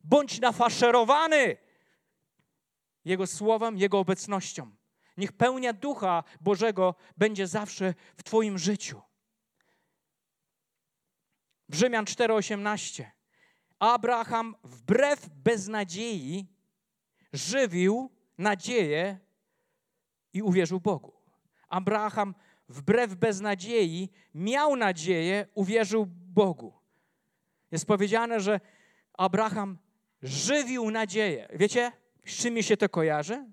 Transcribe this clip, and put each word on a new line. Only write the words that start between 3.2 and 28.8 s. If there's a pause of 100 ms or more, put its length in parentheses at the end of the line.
Słowem,
Jego
obecnością. (460)
Niech
pełnia
Ducha (160)
Bożego (220)
będzie
zawsze (220)
w
twoim
życiu. (2750)
W
Rzymian
cztery
osiemnaście. (680)
Abraham
wbrew
beznadziei (840)
żywił (280)
nadzieję (1120)
i
uwierzył
Bogu. (560)
Abraham (340)
wbrew
beznadziei (260)
miał
nadzieję,
uwierzył
Bogu. (1000)
Jest
powiedziane,
że (520)